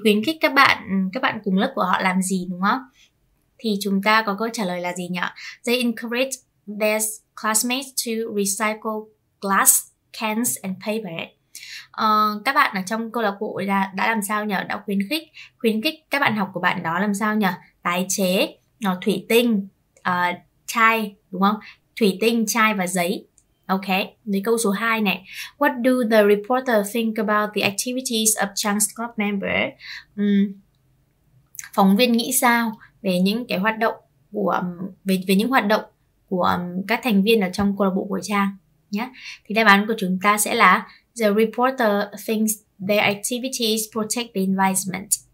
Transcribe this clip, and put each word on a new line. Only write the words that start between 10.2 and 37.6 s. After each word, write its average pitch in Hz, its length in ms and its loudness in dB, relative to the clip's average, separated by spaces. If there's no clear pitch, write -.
cans 220 420 -2
and 190 140 -6
paper. 208 420 -6
Ờ, 214 540 0
các 277 100 0
bạn 294 220 2
ở 190 100 -2
trong 226 260 -6
câu 240 100 -2
lạc 202 180 0
bộ - 260 -6
đã, 196 280 0
đã 208 120 -2
làm 214 160 0
sao 208 220 -4
nhỉ? 208 100 -2
Đã - 160 -6
khuyến 196 140 -2
khích, 320 120 -2
khuyến 220 240 0
khích 311 120 -2
các 277 80 -2
bạn 226 180 0
học 196 180 -2
của 175 60 -8
bạn 180 220 -2
đó 165 160 -2
làm 208 160 0
sao 214 220 0
nhỉ? 214 100 2
Tái 180 260 -2
chế, 196 480 0
ờ, 185 180 -2
thủy 196 260 0
tinh, 226 400 2
ờ, 180 200 0
chai, 226 480 0
đúng 185 120 -2
không? 208 140 4
Thủy 190 200 4
tinh, 226 280 2
chai 220 260 2
và 185 120 -2
giấy. 180 400 -2
Ok, 190 200 -2
với 196 200 0
câu 226 140 2
số 208 120 2
hai 220 300 0
này. 196 240 0
What 262 240 2
do 254 80 4
the 220 180 8
reporter 214 680 2
think 226 220 -2
about 208 380 0
the 202 80 0
activities 220 720 -2
of 196 180 -2
Chang's 208 420 -2
club 233 200 -8
member? 196 560 -2
Ừm, 202 360 2
phóng 196 220 6
viên 240 160 4
nghĩ 240 200 0
sao 233 400 2
về 180 180 0
những 214 260 0
cái 185 120 -4
hoạt 220 200 0
động 202 160 0
của, 196 180 -2
ừm, 180 400 -4
về, 190 220 0
về 196 80 2
những 226 160 2
hoạt 240 160 2
động 214 160 2
của, 180 140 0
ừm, 180 460 -2
các 240 140 0
thành 196 200 4
viên 226 180 4
ở 185 120 0
trong 202 260 0